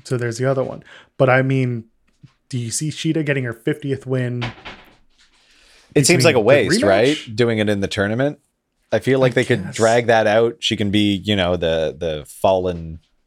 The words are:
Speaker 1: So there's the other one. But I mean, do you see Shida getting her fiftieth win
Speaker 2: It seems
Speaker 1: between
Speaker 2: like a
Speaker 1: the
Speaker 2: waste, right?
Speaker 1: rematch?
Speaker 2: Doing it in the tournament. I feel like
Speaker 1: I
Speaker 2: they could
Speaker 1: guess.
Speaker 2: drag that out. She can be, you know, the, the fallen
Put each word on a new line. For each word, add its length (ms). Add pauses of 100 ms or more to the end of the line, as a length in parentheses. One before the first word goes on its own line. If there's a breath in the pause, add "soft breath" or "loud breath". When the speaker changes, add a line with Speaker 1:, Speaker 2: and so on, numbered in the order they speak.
Speaker 1:
So 140
there's 200
the 120
other 140
one. 200 (320 loud breath)
But 140
I 120
mean, 420 (680)
do 80
you 120
see 200
Shida 340
getting 200
her 80
fiftieth 540
win 380 (1500 soft breath)
Speaker 2:
It 120
seems 160
Speaker 1:
between 20
Speaker 2:
like 100
a 40
Speaker 1:
the 20
Speaker 2:
waste, 420
right? 340
Speaker 1:
rematch? 200
Speaker 2:
Doing 220
it 100
in 120
the 80
tournament. 500 (540)
I 60
feel 220
like 120
Speaker 1:
I 40
Speaker 2:
they 80
could 200
Speaker 1:
guess. 120
Speaker 2:
drag 320
that 180
out. 320
She 180
can 140
be, 240
you 220
know, 200
the, 400
the 300
fallen 720 (280)